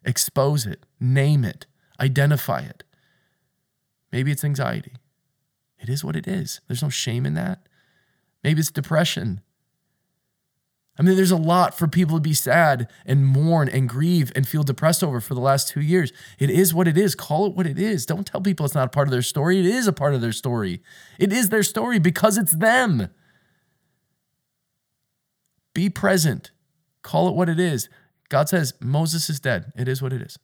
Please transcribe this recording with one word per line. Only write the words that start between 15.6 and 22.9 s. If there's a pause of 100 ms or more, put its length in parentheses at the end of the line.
two
years. (280)
It
is
what
it
is.
Call
it
what
it
is.
Don't
tell
people
it's
not
a
part
of
their
story.
It
is
a
part
of
their
story. (360)
It
is
their
story
because
it's
them. (2500)